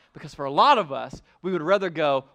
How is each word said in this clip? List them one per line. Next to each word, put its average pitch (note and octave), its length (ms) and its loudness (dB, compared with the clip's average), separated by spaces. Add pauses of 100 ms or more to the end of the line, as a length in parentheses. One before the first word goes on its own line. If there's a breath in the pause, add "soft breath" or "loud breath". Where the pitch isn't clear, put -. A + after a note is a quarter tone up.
(140 soft breath)
Because - 200 -18
for C#3+ 120 -8
a C#3 40 -4
lot A3+ 280 4
of D3+ 160 -2
us, B2 280 -10 (200 soft breath)
we F#3 100 -6
would F3 100 -2
rather F#3+ 280 0
go, D3 340 0 (120)